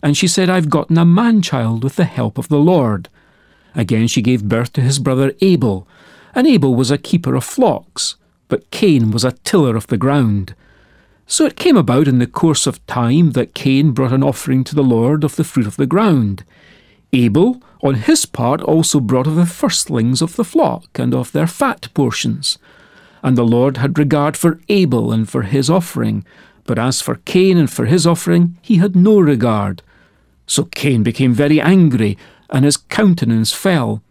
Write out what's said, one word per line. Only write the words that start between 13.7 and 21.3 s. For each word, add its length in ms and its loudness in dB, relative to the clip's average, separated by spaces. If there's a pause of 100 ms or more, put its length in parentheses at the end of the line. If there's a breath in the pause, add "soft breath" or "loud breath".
brought 200 -2
an 120 0
offering 420 -2
to 100 -8
the 80 2
Lord 400 2
of 120 -4
the 80 -2
fruit 240 -2
of 100 -10
the 80 0
ground. 580 0 (680 soft breath)
Abel, 480 2 (220 soft breath)
on 120 0
his 300 0
part, 360 -4
also 380 0
brought 280 0
of 80 -2
the 100 2
firstlings 760 -2
of 140 -4
the 100 -2
flock 520 -2
and 160 -2
of 180 -4